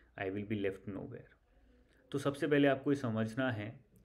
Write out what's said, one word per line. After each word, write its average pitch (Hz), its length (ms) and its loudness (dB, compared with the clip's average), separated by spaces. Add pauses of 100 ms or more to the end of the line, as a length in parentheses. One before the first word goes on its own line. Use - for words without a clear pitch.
(200)
I 98 120 -2
will 104 200 -6
be 110 60 0
left 98 380 -4
nowhere। - 380 -12 (800)
तो 143 60 -4
सबसे 143 300 0
पहले 143 200 6
आपको 139 240 2
ये 135 40 4
समझना 113 560 0
है 107 280 -6 (260)